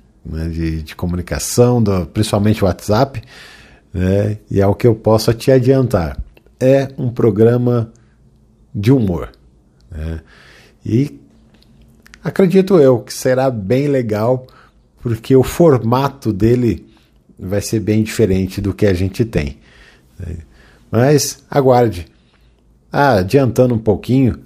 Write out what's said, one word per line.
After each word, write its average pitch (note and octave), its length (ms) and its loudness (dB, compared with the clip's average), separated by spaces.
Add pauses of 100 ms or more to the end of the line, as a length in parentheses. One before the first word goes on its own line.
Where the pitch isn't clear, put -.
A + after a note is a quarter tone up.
(240)
né, D#2+ 240 -8
de, D#2+ 340 -6
de D#2 120 -16
comunicação, A#2 880 -2
do, G2 240 0
principalmente G#2 560 0
o G2+ 40 2
WhatsApp, A2 560 -2 (680)
né? G2 460 -2 (120)
E G2+ 100 0
é G2 60 2
o G2+ 80 2
que - 140 0
eu A2 80 4
posso A2 360 0
te C3 200 0
adiantar. A#2+ 680 0 (400)
É C3+ 300 2 (100)
um C3 120 -4
programa A#2 840 0 (840)
de G#2 160 0
humor, G2+ 400 0 (580)
né? D#2+ 320 -8 (640)
E C3 360 -2 (1000)
acredito F#3+ 560 2
eu C3 200 6
que - 160 -12
será C3 360 0
bem A#2+ 360 -2
legal, B2+ 600 -2 (540)
porque B2 360 0
o C3 60 6
formato B2+ 880 0
dele A2+ 540 0 (520)
vai G2 220 -4
ser A2 200 -4
bem G#2+ 220 0
diferente F#2+ 580 -2
do G2 140 -2
que - 120 0
a G2 80 2
gente F#2+ 300 -2
tem, D#2 340 -4 (600)
né? E2+ 200 -12 (520)
Mas C3+ 600 0
aguarde. B2 560 2 (840)
Ah, C#3 280 2
adiantando B2 560 2
um A2 40 -2
pouquinho, A2+ 680 0